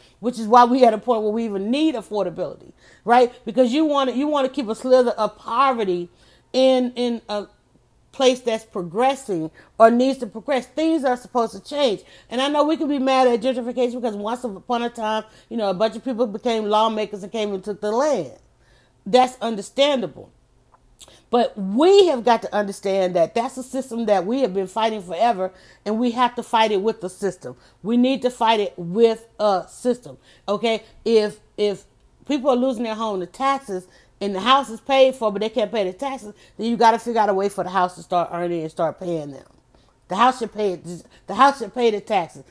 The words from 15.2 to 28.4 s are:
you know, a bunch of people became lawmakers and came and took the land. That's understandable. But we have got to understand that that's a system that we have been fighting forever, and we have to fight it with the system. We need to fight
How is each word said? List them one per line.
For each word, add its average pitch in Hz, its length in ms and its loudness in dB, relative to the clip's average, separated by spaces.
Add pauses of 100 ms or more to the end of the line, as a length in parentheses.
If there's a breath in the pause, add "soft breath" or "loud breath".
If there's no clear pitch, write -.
you 226 80 -8
know, 202 140 -2
a - 20 -4
bunch 208 220 0
of 226 100 -14
people 240 220 -2
became 220 380 -4
lawmakers 214 580 0
and 196 80 -14
came 214 220 -4
and 185 100 -8
took 208 180 -10
the 208 100 -2
land. 226 460 -2 (680 soft breath)
That's 247 360 4
understandable. 214 880 -2 (1000 loud breath)
But 233 280 0
we 302 500 6
have 254 160 -2
got 226 200 2
to - 120 -8
understand 196 600 -2
that 170 180 2
that's 233 240 -4
a - 60 -8
system 233 420 -6
that 196 200 2
we 247 160 -2
have 202 120 0
been 190 140 -2
fighting 220 340 -2
forever, 185 500 -2 (320 soft breath)
and 214 160 -2
we 247 120 0
have 240 240 0
to 233 80 -6
fight 220 280 2
it 190 120 0
with 220 180 -2
the 175 80 -8
system. 175 480 -8 (240 soft breath)
We 226 160 0
need 254 240 2
to 247 80 0
fight 226 300 0